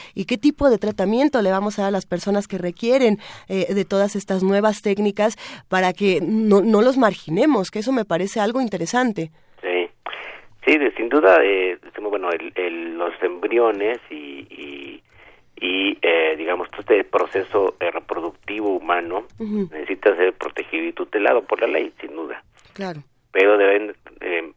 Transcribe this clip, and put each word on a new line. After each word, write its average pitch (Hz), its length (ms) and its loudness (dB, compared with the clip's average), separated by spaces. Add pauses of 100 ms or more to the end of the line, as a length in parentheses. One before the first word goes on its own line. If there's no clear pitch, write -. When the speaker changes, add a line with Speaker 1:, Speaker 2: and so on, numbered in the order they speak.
(140)
Speaker 1:
y 196 120 -6
qué 247 100 -2
tipo 285 320 2
de 226 80 4
tratamiento 214 640 0
le 190 100 2
vamos 202 280 -2
a 202 40 0
dar 196 60 0
a 202 40 -2
las 190 140 -4
personas 202 420 -2
que 190 100 -6
requieren, 220 640 2 (280)
eh, 190 240 -2
de 196 120 0
todas 202 320 0
estas 190 260 -2
nuevas 202 400 2
técnicas 208 540 0 (320)
para 185 240 2
que 185 280 2
no, 214 400 4
no 214 220 4
los 254 140 4
marginemos, 214 760 2
que 208 80 -6
eso 220 140 -2
me 226 120 0
parece 185 360 -2
algo 233 200 0
interesante. 196 680 -2 (320)
Speaker 2:
Sí, 180 260 -2 (760)
sí, 151 100 6
de, 139 200 2
sin 113 120 -4
duda, 156 360 6
eh, 92 380 0
decimos, 104 280 -10
bueno, 92 220 -4
el, 82 240 -6
el, 85 420 -6
los 87 140 -4 (100)
embriones 104 760 0 (120)
y, - 40 -16 (360)
y, - 520 -18 (540)
y, 95 460 -2
eh, 82 340 2
digamos, 87 340 -6
todo - 100 -16
este 104 240 2
proceso, 98 760 0
eh, 87 140 -2
reproductivo 98 840 -6
humano 170 480 -4 (140)
Speaker 1:
Ujú. 208 320 -4
Speaker 2:
necesita 101 460 0
ser 92 180 2
protegido - 520 -6
y 85 60 -6
tutelado 107 520 0
por - 160 -4
la 120 80 0
ley, 160 320 -4
sin - 160 -14
duda. - 260 -12 (300)
Speaker 1:
Claro. 175 320 -12 (260)
Speaker 2:
Pero 101 260 6
deben, 101 380 2 (260)
eh, 85 360 -6